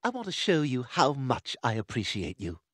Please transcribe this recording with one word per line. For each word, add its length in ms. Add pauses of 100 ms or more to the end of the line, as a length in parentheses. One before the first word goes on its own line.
I 80
want 160
to 60
show 300
you 200
how 300
much 500
I 120
appreciate 640
you. 200 (120)